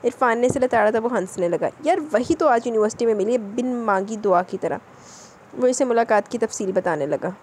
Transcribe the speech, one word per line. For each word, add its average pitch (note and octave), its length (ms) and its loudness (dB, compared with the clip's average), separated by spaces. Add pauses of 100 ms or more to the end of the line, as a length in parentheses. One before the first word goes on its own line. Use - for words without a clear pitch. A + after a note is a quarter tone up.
इरफान A#3 340 2
ने B3 80 4
इसे B3+ 120 0
लताड़ा A3+ 320 4
था, A3+ 80 0
वो A#3 100 -2
हंसने F#3 400 -2
लगा। D#3+ 200 -2 (160)
"यार, F4 140 2
वही D4 360 -2
तो D#4+ 120 2
आज A#3+ 200 2
university A3 380 0
में A3+ 100 2
मिली G3+ 160 0
है, G#3+ 240 -4
बिन B3 200 -2
मांगी G#3+ 420 -2
दुआ F#3+ 240 2
की F#3 160 -6
तरह।" - 220 -4 (760)
वो B3 120 2
इसे B3+ 180 2
मुलाकात A#3 420 2
की A#3+ 100 -6
तफसील G#3+ 340 -4
बताने E3 360 0
लगा। D3+ 360 -4